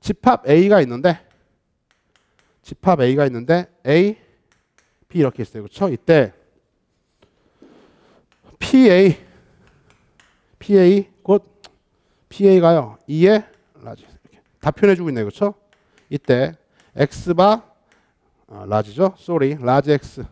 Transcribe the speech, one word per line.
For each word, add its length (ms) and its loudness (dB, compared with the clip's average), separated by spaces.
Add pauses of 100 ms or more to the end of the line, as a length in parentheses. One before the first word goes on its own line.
집합 480 -4
A가 340 4
있는데, 360 -4 (1400)
집합 380 -4
A가 260 0
있는데 400 -4 (200)
A, 300 0 (920)
B 100 -8
이렇게 240 -2
있어요. 220 -16
그쵸? 240 -8
이때 440 0 (2250)
피에이, 580 4 (1400)
피에이 500 2 (140)
곧 400 -4 (680)
피에이가요. 760 2
이의 380 0 (380)
라지. 220 -20 (200)
이렇게 160 -20 (200)
다 100 -4
표현해주고 400 0
있네요. 140 -6
그쵸? 300 -6 (560)
이때 420 -4 (420)
X바, 680 -2 (840)
아, 200 -20
라지죠? 480 -4
쏘리, 400 -6
라지 360 -2
X. 400 -8